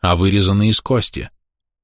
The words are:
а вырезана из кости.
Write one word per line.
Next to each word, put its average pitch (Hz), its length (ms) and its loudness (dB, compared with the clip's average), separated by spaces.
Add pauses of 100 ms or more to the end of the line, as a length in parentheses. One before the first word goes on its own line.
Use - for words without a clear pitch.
а 90 140 2
вырезана 98 520 2
из 107 140 0
кости. - 480 -4 (540)